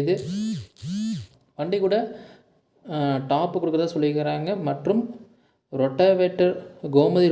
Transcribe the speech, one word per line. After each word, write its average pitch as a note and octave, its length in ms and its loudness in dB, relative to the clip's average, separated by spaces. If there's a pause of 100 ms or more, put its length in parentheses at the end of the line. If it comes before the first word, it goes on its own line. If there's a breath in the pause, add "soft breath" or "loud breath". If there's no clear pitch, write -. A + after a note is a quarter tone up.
இது. E3+ 120 0 (1400)
வண்டி F3+ 260 -2
கூட, F#3+ 100 2 (880 loud breath)
ஆ, F3 100 -8 (360)
டாப்பு F3 300 0
கொடுக்குறதா E3 320 0
சொல்லியிருக்கிறாங்க D3+ 560 0 (220)
மற்றும் F#3+ 320 0 (720 soft breath)
ரொட்டாவேட்டர், F3+ 840 2 (400)
கோமதி E3+ 340 6